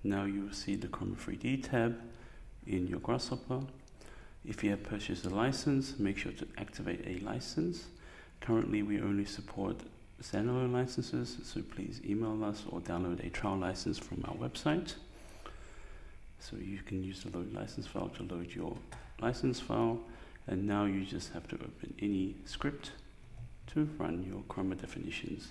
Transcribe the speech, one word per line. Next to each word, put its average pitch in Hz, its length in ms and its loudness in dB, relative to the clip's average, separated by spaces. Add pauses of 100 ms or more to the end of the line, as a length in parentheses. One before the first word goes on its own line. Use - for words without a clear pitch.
Now 101 220 4
you 101 180 2
will 101 100 -4
see 98 220 0
the - 140 0
Chroma 98 280 -2
three - 200 -4
D 131 220 2
tab 117 420 4 (680)
in 92 220 4
your 87 100 0
Grasshopper. 127 600 0 (840)
If - 200 -2
you 104 60 8
have 101 120 2
purchased - 420 -2
a 92 40 0
license, 135 720 4
make 98 180 4
sure - 140 -2
to - 160 -6 (100)
activate - 480 -4
a 92 180 -2
license. 156 600 0 (560)
Currently, 110 420 6
we 104 180 4
only 101 240 4
support 98 520 -2 (440)
standalone 123 520 4
licenses, 123 720 2
so - 180 -4
please - 420 -4
email 107 380 2
us 104 260 0
or 87 120 -2
download 87 440 0
a - 60 -2
trial 95 280 2
license 92 400 0
from - 280 -4
our - 80 -2
website. 151 600 2 (1500)
So - 160 -8
you 98 220 -4
can 95 260 -2
use 95 180 -4
the 90 140 -6
load 101 180 -2
license 104 320 -4
file - 220 -2
to - 160 -6
load 87 280 -4
your 85 240 -2 (440)
license 127 400 4
file, 117 400 6 (480)
and 98 180 4
now 104 200 6
you 98 180 4
just 87 300 -2
have 85 140 -4
to - 80 -2
open - 440 -6
any 101 340 4 (120)
script - 440 -2 (760)
to 151 320 4
run 85 240 0
your 98 200 -4
Chroma 95 380 2
definitions. - 720 -4